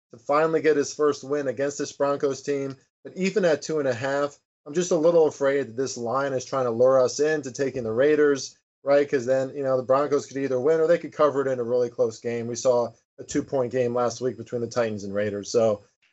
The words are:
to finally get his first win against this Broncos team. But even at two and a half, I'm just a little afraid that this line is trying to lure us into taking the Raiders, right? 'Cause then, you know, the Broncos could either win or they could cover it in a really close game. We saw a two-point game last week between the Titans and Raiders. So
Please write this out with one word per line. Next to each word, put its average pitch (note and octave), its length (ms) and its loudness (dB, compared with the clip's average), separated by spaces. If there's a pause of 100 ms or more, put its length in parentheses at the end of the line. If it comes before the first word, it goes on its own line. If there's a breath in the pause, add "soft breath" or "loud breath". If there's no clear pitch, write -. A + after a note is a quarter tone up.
(120)
to A#2+ 60 -20
finally D#3 440 0
get D3+ 140 4
his C#3+ 180 0
first D3 300 0
win C#3 240 -4
against C#3 300 -4
this C#3 160 -8
Broncos C#3+ 480 -2
team. C#3 340 -4 (280 soft breath)
But - 120 -18
even F#3 300 0
at D3+ 160 2
two D#3 180 -4
and C3+ 80 0
a B2 60 2
half, C#3 440 -4 (280)
I'm D3 80 -12
just F3 180 0
a F3 60 2
little D#3+ 300 6
afraid C#3 400 0
that A2+ 100 -14
this C3 180 -4
line C3 380 -2
is B2+ 100 -2
trying C3+ 220 -2
to A#2+ 60 0
lure B2+ 280 6
us B2+ 220 2
into D3 320 -2
taking C3 300 -4
the A2 100 -4
Raiders, C#3+ 640 2 (260)
right? C#3+ 260 4
'Cause B2+ 160 0
then, C3 300 0
you C#3+ 80 -6
know, C3 140 2
the B2+ 60 -2
Broncos C3+ 420 0
could B2+ 120 -14
either C3 220 -2
win D#3+ 220 2
or D#3+ 60 2
they E3+ 100 4
could D#3+ 160 -8
cover C#3 280 2
it C3 80 0
in B2+ 100 -2
a A#2+ 40 -4
really B2 260 0
close A#2 300 -2
game. A#2 280 -6
We A#2+ 80 -6
saw A#2+ 340 2 (300 soft breath)
a - 40 -14
two-point C3+ 480 -2
game B2 240 0
last A#2+ 260 -2
week A#2+ 160 -4
between A#2 240 -8
the A#2 60 -4
Titans A2+ 360 -2
and G2 100 -8
Raiders. G2+ 380 -4
So A2+ 320 2 (300 soft breath)